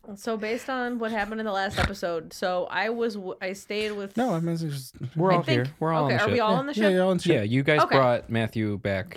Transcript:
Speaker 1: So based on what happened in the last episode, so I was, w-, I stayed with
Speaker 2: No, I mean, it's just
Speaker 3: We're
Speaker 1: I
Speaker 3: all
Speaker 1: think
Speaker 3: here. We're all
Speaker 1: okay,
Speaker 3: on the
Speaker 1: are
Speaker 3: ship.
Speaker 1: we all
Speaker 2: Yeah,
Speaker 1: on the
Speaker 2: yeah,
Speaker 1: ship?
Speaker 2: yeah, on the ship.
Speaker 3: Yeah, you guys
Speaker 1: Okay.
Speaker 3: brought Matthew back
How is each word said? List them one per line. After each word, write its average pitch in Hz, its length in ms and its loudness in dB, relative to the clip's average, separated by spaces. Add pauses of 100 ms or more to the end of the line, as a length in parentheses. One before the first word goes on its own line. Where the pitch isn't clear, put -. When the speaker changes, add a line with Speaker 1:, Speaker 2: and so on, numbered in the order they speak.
(180)
Speaker 1:
So 226 180 -4
based 220 340 -6
on 247 300 -4
what 220 120 -4
happened 214 280 -4
in 220 60 -4
the 208 80 -4
last 196 260 -2
episode, 175 540 -4
so 180 360 -2
I 196 200 0
was, 233 240 -2
w-, 190 280 -8
I 190 120 -4
stayed 208 400 -4
with 202 240 -8
Speaker 2:
No, 240 160 0
I 165 80 0
mean, 165 140 0
it's 165 60 -4
just 143 340 -8 (200)
Speaker 3:
We're 180 160 4
Speaker 1:
I 180 60 6
Speaker 3:
all 160 60 2
Speaker 1:
think 123 220 2
Speaker 3:
here. 143 140 -8
We're 160 140 0
all 156 140 2
Speaker 1:
okay, - 80 2
Speaker 3:
on - 20 0
the - 60 2
Speaker 1:
are - 40 2
Speaker 3:
ship. - 60 2
Speaker 1:
we 240 80 2
all 214 100 2
Speaker 2:
Yeah, 226 80 4
Speaker 1:
on 277 60 -2
the 285 80 -6
Speaker 2:
yeah, 214 100 0
Speaker 1:
ship? 202 100 4
Speaker 2:
yeah, 180 60 4
on 185 180 2
the 165 60 -2
ship. 165 100 4
Speaker 3:
Yeah, 123 100 4
you 123 200 2
guys 151 200 6
Speaker 1:
Okay. 180 120 2
Speaker 3:
brought 127 340 4
Matthew 110 500 0
back 95 380 -2